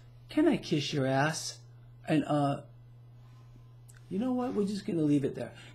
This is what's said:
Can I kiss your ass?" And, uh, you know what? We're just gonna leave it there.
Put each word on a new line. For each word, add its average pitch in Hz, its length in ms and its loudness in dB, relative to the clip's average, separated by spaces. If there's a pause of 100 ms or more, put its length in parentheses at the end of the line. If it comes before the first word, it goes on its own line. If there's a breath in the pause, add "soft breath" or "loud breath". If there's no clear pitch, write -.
(280)
Can 302 200 2
I 247 80 4
kiss - 360 -2
your 139 140 0
ass?" 135 520 0 (500)
And, 151 160 2
uh, 143 360 0 (1500)
you 180 100 -4
know 254 140 0
what? 247 220 -2
We're 202 120 2
just 190 200 -6
gonna 175 160 0
leave 147 220 4
it - 100 -2
there. 117 180 -8 (220 loud breath)